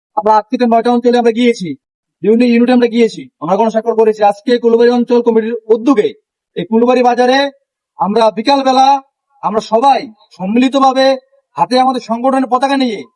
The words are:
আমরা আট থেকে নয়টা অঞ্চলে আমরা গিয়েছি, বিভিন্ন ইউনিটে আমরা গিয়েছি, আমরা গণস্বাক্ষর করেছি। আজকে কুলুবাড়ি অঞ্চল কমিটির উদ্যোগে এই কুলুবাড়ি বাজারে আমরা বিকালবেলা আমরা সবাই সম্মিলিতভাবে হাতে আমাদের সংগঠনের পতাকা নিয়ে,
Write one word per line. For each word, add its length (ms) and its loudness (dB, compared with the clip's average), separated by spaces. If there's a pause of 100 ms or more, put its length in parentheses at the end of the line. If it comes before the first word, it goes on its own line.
(160)
আমরা 200 0
আট 160 0
থেকে 140 -2
নয়টা 260 0
অঞ্চলে 280 2
আমরা 120 2
গিয়েছি, 440 -2 (460)
বিভিন্ন 240 2
ইউনিটে 280 2
আমরা 140 2
গিয়েছি, 420 -2 (100)
আমরা 160 -2
গণস্বাক্ষর 400 -2
করেছি। 280 0
আজকে 340 0
কুলুবাড়ি 340 2
অঞ্চল 300 0
কমিটির 340 -2 (120)
উদ্যোগে 460 0 (420)
এই 100 -8
কুলুবাড়ি 380 0
বাজারে 480 0 (440)
আমরা 360 0
বিকালবেলা 680 0 (400)
আমরা 200 -4
সবাই 500 0 (260)
সম্মিলিতভাবে 800 0 (400)
হাতে 220 0
আমাদের 220 0
সংগঠনের 480 -4
পতাকা 280 -2
নিয়ে, 260 -4 (120)